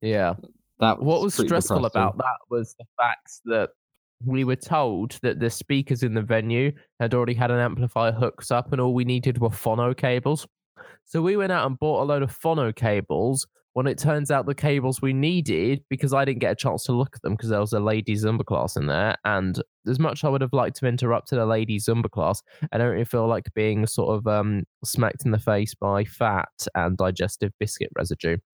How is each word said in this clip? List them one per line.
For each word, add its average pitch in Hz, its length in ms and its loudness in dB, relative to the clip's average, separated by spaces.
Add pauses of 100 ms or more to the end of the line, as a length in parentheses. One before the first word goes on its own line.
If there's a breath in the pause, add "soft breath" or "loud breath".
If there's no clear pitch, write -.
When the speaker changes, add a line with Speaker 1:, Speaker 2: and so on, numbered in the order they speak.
Speaker 1:
Yeah. 104 320 2 (460)
Speaker 2:
That 110 200 6
Speaker 1:
What 156 220 4
Speaker 2:
was 202 100 2
Speaker 1:
was - 40 -6
Speaker 2:
pretty 110 120 2
Speaker 1:
stressful 98 280 2
Speaker 2:
depressing. 110 260 2
Speaker 1:
about 104 160 0
that 127 180 -2 (140)
was 117 280 -2
the 117 60 -18 (140)
fact 120 320 -2 (160)
that 113 240 2 (560)
we 131 180 0
were 127 120 0
told 117 560 0 (100)
that 123 180 0
the 117 80 2
speakers 135 540 -2
in 120 100 0
the 110 100 0
venue 117 500 2 (280 soft breath)
had 117 140 0
already 120 180 2
had 120 180 2
an 120 100 2
amplifier 117 520 0
hooked - 400 -2
up 120 200 0
and 135 80 -2
all 127 120 2
we 123 140 0
needed 123 320 0
were 117 100 2
phono 120 480 0
cables. 127 500 -2 (600 loud breath)
So 165 140 -2
we 190 140 2
went 190 160 0
out 160 140 2
and 135 120 -4
bought 151 240 0
a - 20 2
load 143 200 0
of 127 120 -6
phono 151 380 0
cables 107 720 0 (280)
when 127 120 0
it 135 100 -2
turns 147 360 0
out 135 120 0
the 143 120 -2
cables 135 440 0
we 135 120 0
needed, 139 760 0
because 135 240 0
I 139 120 2
didn't 135 160 -2
get 117 120 2
a 113 40 0
chance 101 280 -2
to - 80 0
look 123 220 0
at - 80 -20
them 101 140 -2
'cause 113 120 -6
there 107 120 2
was 107 120 -2
a 110 80 0
ladies 107 440 0
Zumba 110 200 0
class 73 320 -2
in 71 120 -2
there, 90 260 0 (100)
and 95 380 0 (240)
as 127 140 0
much 160 240 0
I 151 40 2
would 135 120 2
have 131 120 -2
liked 123 260 0
to - 60 -6
have 123 80 2
interrupted 120 460 0
a 113 80 2
ladies 110 400 0
Zumba 113 240 0
class, 92 320 -2 (300 loud breath)
I - 60 0
don't 120 120 2
really 107 140 0
feel 117 240 0
like 113 260 -2
being 107 320 2
sort 107 320 0
of, 107 80 -4
um, 104 380 0 (200)
smacked - 400 -2
in 127 60 2
the 107 80 2
face 107 380 0
by 101 280 0
fat - 680 -2
and 90 240 0
digestive 92 640 0
biscuit - 360 -4
residue. 82 420 -2 (160)